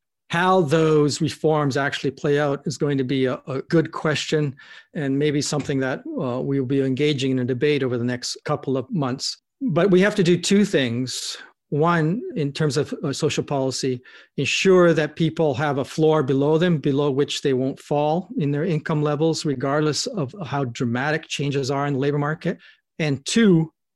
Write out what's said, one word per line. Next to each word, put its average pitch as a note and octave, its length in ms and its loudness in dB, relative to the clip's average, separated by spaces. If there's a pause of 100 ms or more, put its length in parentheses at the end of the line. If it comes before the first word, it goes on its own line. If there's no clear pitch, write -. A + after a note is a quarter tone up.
(300)
How F#3 320 4
those D3+ 600 2
reforms D3+ 560 0
actually C#3 340 -2
play C#3+ 280 0
out C#3 260 -2
is D3+ 120 -4
going C#3+ 200 0
to C3+ 60 0
be C3 220 0
a, B2+ 200 -2
a C#3 180 -6
good E3 280 0
question, D3+ 640 -2 (400)
and C#3 240 -2
maybe D3 220 0
something C#3+ 400 -2
that, C3 200 -2 (180)
uh, B2+ 220 -4
we C#3 180 -2
will C3 60 -2
be C#3 160 0
engaging C3+ 500 0
in B2+ 80 0
a B2 60 0
debate C3+ 380 0
over B2 160 -2
the A#2+ 60 -2
next B2 380 -4
couple C#3+ 320 -2
of B2+ 140 -6
months. C3+ 480 -4 (240)
But F#3 300 2
we F#3 100 6
have G#3 140 2
to G3 80 2
do F3 140 4
two G3 280 2
things. B2+ 720 -4 (320)
One, E3 520 2 (140)
in C#3+ 160 -2
terms D3 260 -2
of, C#3+ 160 -2 (100)
uh, C#3 100 -4
social D3 300 -2
policy, C3 580 -2 (360)
ensure F3 560 4
that D3+ 220 0
people D#3+ 400 0
have C#3+ 220 0
a C3+ 80 -2
floor D#3 380 2
below C#3 340 2
them, E3+ 220 2
below D3 320 0
which C#3 320 -2
they C#3 100 2
won't C3 260 -2
fall D3+ 580 -2
in C#3+ 120 0
their D3 160 -2
income D3+ 380 0
levels, D3+ 420 0
regardless C#3+ 600 0
of F3+ 260 -6 (120)
how C#3+ 200 -2
dramatic B2+ 640 -2
changes C#3 420 -4
are C#3 160 -2
in C#3+ 80 -2
the C#3+ 60 -2
labor C#3+ 180 0
market. D#3 400 -4 (400)
And C#3+ 280 -2
two, F3+ 460 4 (240)